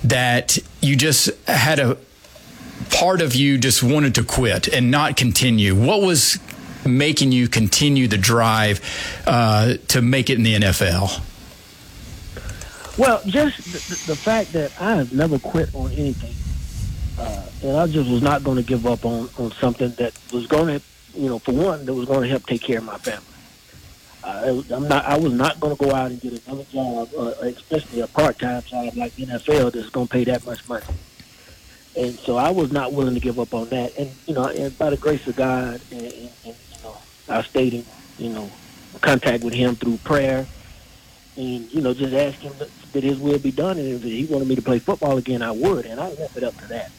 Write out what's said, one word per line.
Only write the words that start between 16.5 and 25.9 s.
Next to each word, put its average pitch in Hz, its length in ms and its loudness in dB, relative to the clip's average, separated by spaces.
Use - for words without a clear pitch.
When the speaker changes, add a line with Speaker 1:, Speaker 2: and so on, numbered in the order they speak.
Speaker 2:
Uh, 107 280 -6
and 139 160 0
I 170 80 4
just 151 240 2
was 120 120 4
not 143 220 2
gonna 131 180 2
give 120 240 0
up 120 180 0
on, 117 240 -2
on 117 140 -4
something 123 400 -2
that 117 200 -4
was 120 140 -4
gonna, 151 340 2
you 135 160 -2
know, 113 80 -4
for 131 140 -4
one, 156 340 0
that 131 80 -4
was 123 120 -4
gonna 135 220 2
help 131 180 -2
take 117 160 -2
care 120 160 -2
of 113 60 -6
my 104 140 -12
family. 101 260 -8
Uh, 127 460 -2
I'm 135 180 -4
not, 143 160 2
I 143 140 2
was 156 140 2
not 135 260 0
gonna 147 180 -2
go 139 180 2